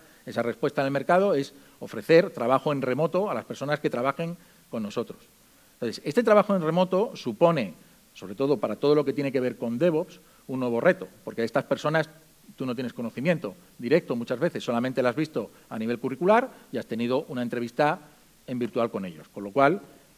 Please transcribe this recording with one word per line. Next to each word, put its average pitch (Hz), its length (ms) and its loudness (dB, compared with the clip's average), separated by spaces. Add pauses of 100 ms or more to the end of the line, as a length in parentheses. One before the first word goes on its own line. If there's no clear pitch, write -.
(260)
esa 117 180 -4
respuesta 139 380 -2
en 135 60 0
el 135 40 -2
mercado 175 420 2
es 139 200 -2 (260)
ofrecer 160 520 4
trabajo 131 420 2
en 139 80 -2
remoto 160 500 0
a - 20 -2
las 117 120 -6
personas 143 340 -4
que 151 100 -2
trabajen 139 460 -2 (340)
con 117 140 -6
nosotros. 104 360 -6 (560)
Entonces, - 300 -8
este 233 180 0
trabajo 208 320 6
en 185 60 0
remoto 185 540 2
supone, 127 580 2 (400)
sobre 95 220 -14
todo 135 220 2
para 107 180 -4
todo 147 200 4
lo 147 100 2
que 135 80 0
tiene 139 180 -4
que 131 80 0
ver 123 180 -2
con 117 200 -4
DevOps, 165 420 0 (280)
un 131 120 -4
nuevo 120 220 -2
reto, 180 260 2 (160)
porque - 180 -6
a 117 40 0
estas 208 180 0
personas 156 460 0 (460)
tú 131 100 -8
no 123 100 -4
tienes 123 180 -6
conocimiento 120 640 -4 (220)
directo 135 380 2
muchas 120 240 -4
veces, 139 240 -2
solamente 127 380 0
las 123 100 2
has 117 40 -6
visto 147 360 -4 (180)
a 117 100 -8
nivel 117 200 -4
curricular 202 500 2 (220)
y 131 60 -6
has 107 80 -6
tenido 120 440 -2
una 127 120 -6
entrevista 120 580 -2 (460)
en 127 140 -6
virtual 120 320 -2
con 98 140 -6
ellos. 78 240 -14
Con - 140 -12
lo 98 80 -10
cual, 143 300 4 (360)